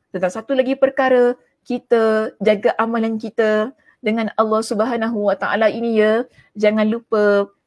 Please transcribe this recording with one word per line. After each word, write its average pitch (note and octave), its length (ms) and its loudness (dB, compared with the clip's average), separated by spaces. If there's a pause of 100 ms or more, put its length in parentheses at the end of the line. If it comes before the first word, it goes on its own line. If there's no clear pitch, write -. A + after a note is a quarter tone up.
(140)
tentang F3+ 200 -4
satu A3 200 -6
lagi C4 240 0
perkara, C4 560 2 (320)
kita A3 760 0
jaga G#3 360 2
amalan A3+ 400 -2
kita A3 560 -2 (260)
dengan A3 400 -2
Allah A3 240 2
Subhanahu A3 640 -2
Wa G3 80 2
Taala G3+ 320 0
ini, A3+ 300 -2
ya. A3 260 2 (320)
Jangan G#3+ 300 2
lupa G#3 600 0 (180)